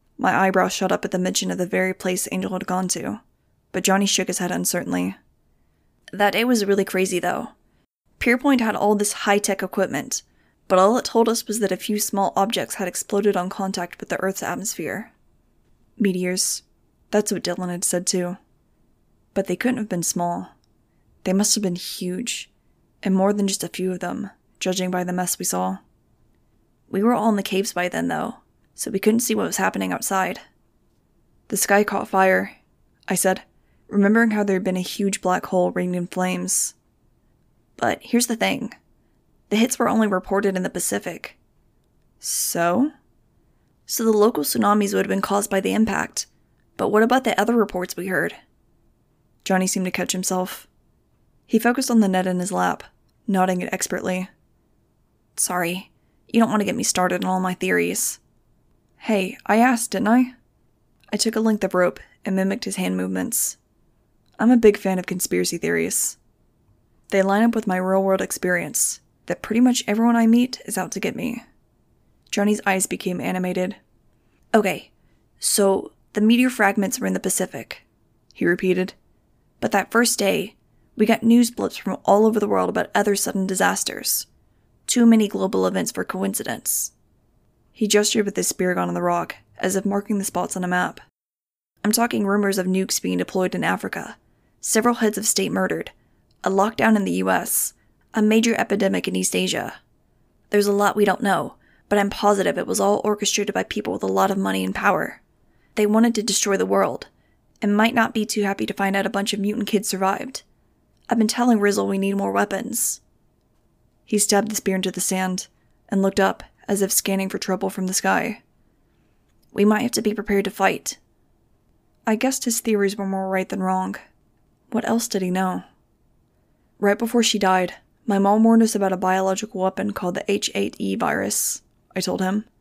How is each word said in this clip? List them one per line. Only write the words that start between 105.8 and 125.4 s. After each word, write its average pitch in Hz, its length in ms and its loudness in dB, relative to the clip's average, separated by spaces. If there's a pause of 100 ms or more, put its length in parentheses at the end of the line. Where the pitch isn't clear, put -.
wanted 226 300 4
to 208 60 -2
destroy 202 340 0
the 190 100 0
world, 190 420 0 (520)
and 208 160 2
might 220 180 2
not 233 200 0
be 214 100 0
too 208 180 -2
happy 202 220 -2
to - 100 -4
find 196 220 0
out 190 100 0
a - 40 -4
bunch 202 240 -2
of 196 60 -6
mutant 208 280 -2
kids 202 200 0
survived. 196 540 -2 (680)
I've 240 80 2
been 220 100 4
telling 240 320 4
Rizzle 202 260 2
we 196 120 -2
need 196 180 0
more 196 160 -2
weapons." 202 720 -4 (1000)
He 208 140 0
stabbed 208 320 2
the 208 60 -6
spear 190 180 -2
into 185 160 -2
the 180 120 -6
sand, 185 460 -4 (400)
and 196 120 0
looked 190 180 2
up, 190 240 2 (240)
as 202 160 -2
if 190 80 0
scanning 190 380 -2
for 190 100 -6
trouble 190 300 -4
from 185 180 -4
the 185 80 -4
sky. - 480 -2 (1120)
"We 202 140 2
might 214 160 4
have 240 100 -2
to 226 100 -2
be 208 120 0
prepared 202 320 0
to 190 40 -4
fight." - 480 -2 (1080)
I 220 100 2
guessed 262 280 -2
his 233 160 -2
theories 202 360 0
were 196 100 -6
more 190 220 -4
right 190 200 -2
than 190 140 -4
wrong. 185 340 -2 (760)
What - 180 -2
else 226 200 0
did 196 120 -2
he 180 100 -2
know? 185 340 -2 (1120)